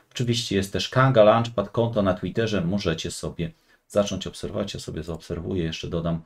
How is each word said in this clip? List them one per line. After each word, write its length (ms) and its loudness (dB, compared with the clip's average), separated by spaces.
Oczywiście 460 -2
jest 160 0
też 160 -2
Kanga 360 6
Launchpad, 460 4
konto 320 0
na 120 2
Twitterze, 460 -2
możecie 500 -2
sobie 400 -6
zacząć 380 0
obserwować, 480 -6
ja 60 -10
sobie 220 -8
zaobserwuję, 640 -6
jeszcze 240 -6
dodam, 380 -2